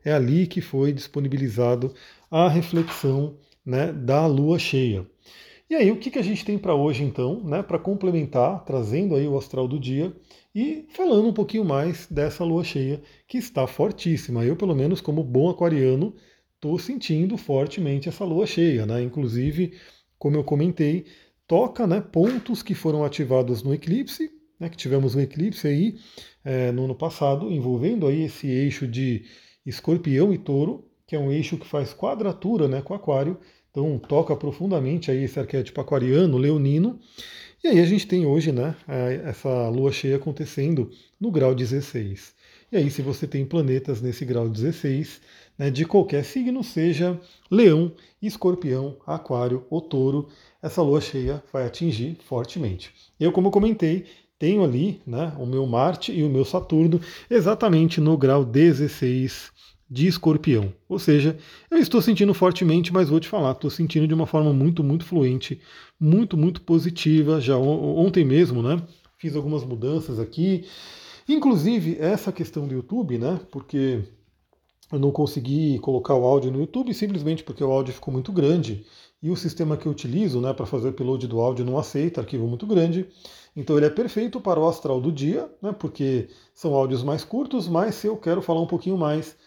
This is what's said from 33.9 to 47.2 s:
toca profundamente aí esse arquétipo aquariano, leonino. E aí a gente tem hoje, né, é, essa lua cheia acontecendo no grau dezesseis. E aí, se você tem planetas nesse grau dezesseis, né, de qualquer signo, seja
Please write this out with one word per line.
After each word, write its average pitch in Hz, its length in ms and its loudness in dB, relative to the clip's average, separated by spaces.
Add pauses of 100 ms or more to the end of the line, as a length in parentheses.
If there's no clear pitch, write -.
toca 151 380 0
profundamente 156 720 -2
aí 135 140 0
esse - 160 -6
arquétipo 135 400 -6
aquariano, 131 580 2
leonino. 147 640 2 (640)
E - 20 2
aí 226 140 6
a 175 40 8
gente 202 220 2
tem 180 180 0
hoje, 151 280 2
né, 135 240 -2 (100)
é, 127 380 -4
essa 127 440 -4
lua 131 220 0
cheia 135 240 -2
acontecendo 143 720 -4 (320)
no 214 120 -2
grau 135 200 4
dezesseis. 120 800 -6 (380)
E 240 60 -2
aí, 147 120 2
se 139 140 -6
você 135 240 -4
tem 139 180 -4
planetas 135 560 -2
nesse 123 240 -6
grau 120 240 -2
dezesseis, 139 720 -4 (380)
né, 143 100 -2
de 139 160 -2
qualquer 160 400 2
signo, 254 380 -4
seja 170 560 -2 (320)